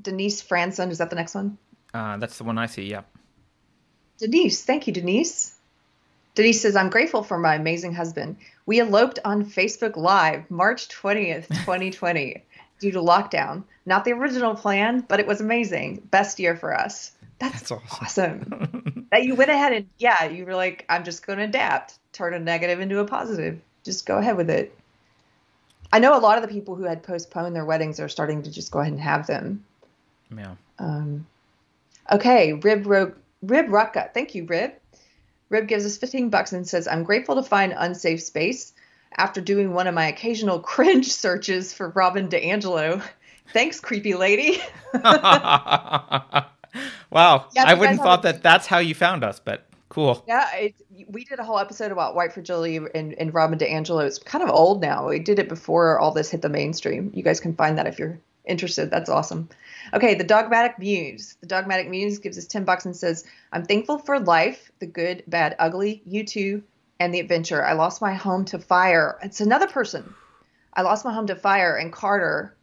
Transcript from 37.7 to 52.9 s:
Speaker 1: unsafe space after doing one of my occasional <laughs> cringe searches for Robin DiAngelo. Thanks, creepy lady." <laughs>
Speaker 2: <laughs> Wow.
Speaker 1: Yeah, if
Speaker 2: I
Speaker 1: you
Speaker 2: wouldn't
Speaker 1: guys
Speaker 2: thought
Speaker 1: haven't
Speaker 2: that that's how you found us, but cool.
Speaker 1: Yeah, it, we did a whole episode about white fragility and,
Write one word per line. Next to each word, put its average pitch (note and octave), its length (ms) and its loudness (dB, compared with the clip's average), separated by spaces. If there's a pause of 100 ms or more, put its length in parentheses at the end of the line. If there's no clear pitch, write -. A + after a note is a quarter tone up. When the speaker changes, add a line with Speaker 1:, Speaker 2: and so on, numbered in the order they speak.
Speaker 1:
unsafe E3+ 460 -2
space - 500 -6 (440)
after F#3+ 240 -2
doing G3 320 0
one F3+ 140 0
of F3 80 -2
my D#3+ 140 2
occasional G#3+ 500 -4
<laughs> - 140 -10
cringe C4 400 4
searches F#3 600 -4
for F3 180 -10
Robin F#3 380 0
DiAngelo. F3+ 720 -2 (500)
Thanks, C4 280 0
creepy G#3 340 -4
lady." G#3+ 460 2 (320)
<laughs> - 0 -
Speaker 2:
<laughs> D3 1500 4 (640)
Wow. D#3+ 460 8
Speaker 1:
Yeah, C4 80 4
if G3+ 60 6
Speaker 2:
I E3+ 40 12
Speaker 1:
you F3 60 8
Speaker 2:
wouldn't G3+ 200 4
Speaker 1:
guys F#3 60 0
Speaker 2:
thought F3+ 200 6
Speaker 1:
haven't E3 180 0
Speaker 2:
that - 0 -
that's E3 240 8
how F3+ 120 2
you E3 160 0
found F3 300 0
us, G2+ 180 -4
but A2+ 220 -8 (240)
cool. C3+ 400 0
Speaker 1:
Yeah, A#3 280 0
it, G#3 180 -4 (340)
we A3 160 -16
did C4 140 -12
a A#3 60 -8
whole A3 140 -2
episode G3+ 320 -6
about E3 240 -2
white E3+ 200 -2
fragility E3 420 -4
and, D#3 380 -8